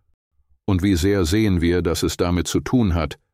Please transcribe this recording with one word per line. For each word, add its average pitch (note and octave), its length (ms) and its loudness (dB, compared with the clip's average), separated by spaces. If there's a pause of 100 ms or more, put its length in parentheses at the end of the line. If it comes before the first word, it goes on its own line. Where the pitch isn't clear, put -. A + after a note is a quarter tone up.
(640)
Und F#2 200 0
wie G2+ 100 2
sehr F#2+ 300 2
sehen F#2+ 360 0
wir, E2+ 220 0
dass E2+ 220 -2
es D#2+ 120 -2
damit F2 300 0
zu - 140 -2
tun A#2 340 0
hat, D#2 240 -4 (160)